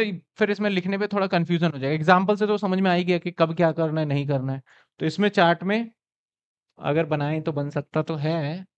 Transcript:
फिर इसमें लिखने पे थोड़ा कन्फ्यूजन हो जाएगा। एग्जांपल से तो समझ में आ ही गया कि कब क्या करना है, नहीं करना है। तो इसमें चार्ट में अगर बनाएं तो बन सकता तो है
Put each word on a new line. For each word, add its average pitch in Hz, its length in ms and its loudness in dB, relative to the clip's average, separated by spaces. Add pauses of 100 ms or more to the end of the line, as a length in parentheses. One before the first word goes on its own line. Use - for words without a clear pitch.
(360)
फिर 208 140 2
इसमें 208 200 0
लिखने 190 280 -2
पे 208 100 -2
थोड़ा 202 200 0
कन्फ्यूजन 170 440 2
हो 143 60 -8
जाएगा। 135 160 -2
एग्जांपल 185 420 4
से 208 100 0
तो 208 120 0
समझ 190 220 0
में 190 100 2
आ 175 40 2
ही 180 100 2
गया 175 140 2
कि 170 140 -8
कब 165 240 0
क्या 165 160 4
करना 160 280 -2
है, 151 60 -2
नहीं 143 220 0
करना 135 240 -2
है। 135 100 -8 (380)
तो 151 60 -2
इसमें 196 240 0
चार्ट 170 340 4
में 202 140 0 (1000)
अगर 151 280 0
बनाएं 147 360 -2
तो 160 100 -4
बन 143 180 -4
सकता 151 340 -4
तो 160 120 -6
है 156 500 -4 (120)